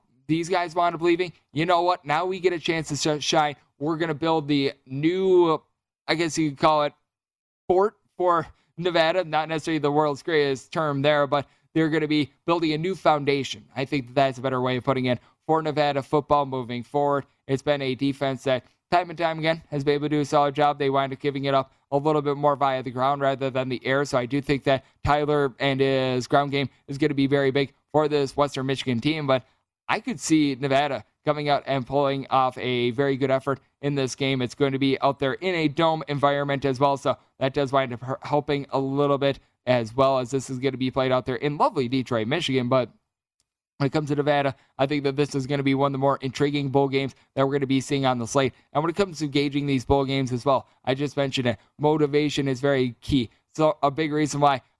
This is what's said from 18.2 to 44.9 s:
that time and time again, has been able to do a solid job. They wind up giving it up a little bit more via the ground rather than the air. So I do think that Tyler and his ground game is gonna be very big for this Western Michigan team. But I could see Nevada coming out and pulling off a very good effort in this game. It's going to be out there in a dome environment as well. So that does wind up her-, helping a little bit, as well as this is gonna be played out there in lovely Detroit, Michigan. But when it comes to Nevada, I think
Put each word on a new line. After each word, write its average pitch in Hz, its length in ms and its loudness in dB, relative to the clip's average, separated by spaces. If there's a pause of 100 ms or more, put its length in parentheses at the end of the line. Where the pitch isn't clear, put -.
that 120 180 0 (280)
time 175 180 0
and 160 80 -14
time 165 220 -2
again, 160 300 -2
has 143 140 -4
been 147 120 2
able 147 100 -2
to 147 100 -2
do 147 60 2
a 143 40 0
solid 143 300 2
job. 147 240 2
They 139 100 0
wind 135 240 0
up 127 60 -12
giving 139 260 -4
it 139 80 0
up 135 180 0 (200)
a 143 60 2
little 151 240 0
bit 143 160 -2
more 143 180 2
via 131 280 0
the 131 80 -8
ground 135 300 0
rather 135 280 0
than 131 200 -4
the 127 160 -6
air. 135 200 0
So 135 120 -2
I 123 80 -2
do 135 160 -2
think 139 220 -2
that 139 200 2 (200)
Tyler 143 560 2
and 135 200 0
his 131 480 0
ground 143 240 2
game 139 180 -2 (180)
is 139 100 -10
gonna 147 160 0
be 139 140 2
very 139 240 2
big 139 220 0 (180)
for 151 160 2
this 143 300 -2
Western 139 280 -2
Michigan 131 340 -2
team. 151 280 -2
But 131 160 2 (440)
I 175 120 -2
could 220 200 -8
see 147 400 2
Nevada 135 440 0 (220)
coming 147 240 -2
out 139 160 0
and 131 200 -2
pulling 139 440 -2
off 131 280 2
a 120 340 -2
very 139 260 0
good 135 140 0
effort 135 280 -2 (220)
in 143 140 -2
this 135 200 -2
game. 135 260 -2
It's 120 140 -4
going 139 160 0
to 135 80 -2
be 135 220 0
out 135 180 0
there 131 140 -2
in 180 220 -4
a 156 120 0
dome 160 400 0
environment 143 580 0
as 131 140 -2
well. 139 180 2
So 131 200 -2 (220)
that 131 140 -2
does 139 180 -2
wind 135 220 0
up 117 80 -12
her-, 127 200 -6
helping 143 500 -2
a 131 80 0
little 139 380 0
bit, 139 220 0 (260)
as 120 300 0
well 135 240 2
as 123 120 -6
this 135 180 -2
is 131 100 -6
gonna 131 180 -2
be 127 140 -2
played 131 200 0
out 127 140 0
there 131 100 -4
in 147 220 -4
lovely 190 300 0
Detroit, 120 400 -2
Michigan. 131 420 0
But 127 200 2 (880)
when 139 100 2
it - 60 -4
comes 151 160 0
to 147 60 0
Nevada, 143 400 2 (220)
I 139 80 0
think 143 200 0